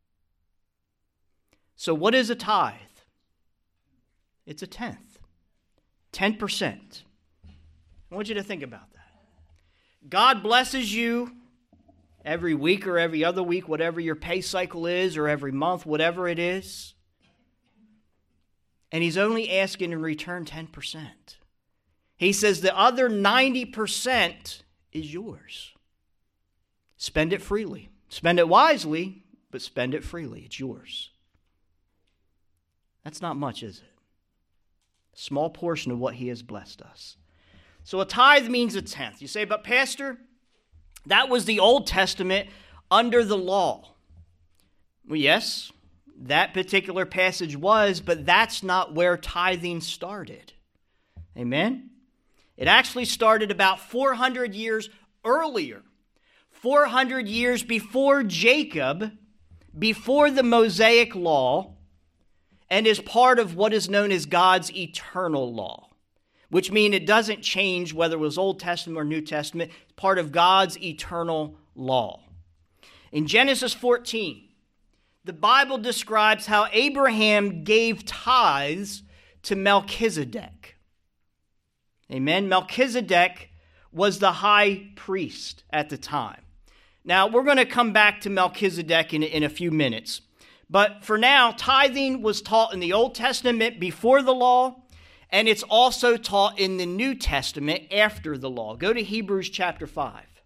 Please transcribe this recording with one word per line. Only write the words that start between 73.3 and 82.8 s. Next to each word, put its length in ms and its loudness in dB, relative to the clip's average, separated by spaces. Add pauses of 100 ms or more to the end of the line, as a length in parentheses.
fourteen, 760 -2 (760)
the 80 -10
Bible 460 2
describes 680 0
how 260 2
Abraham 920 2
gave 400 2
tithes 960 0 (400)
to 140 -4
Melchizedek. 1200 -2 (1300)
Amen? 380 -2
Melchizedek 1040 0 (420)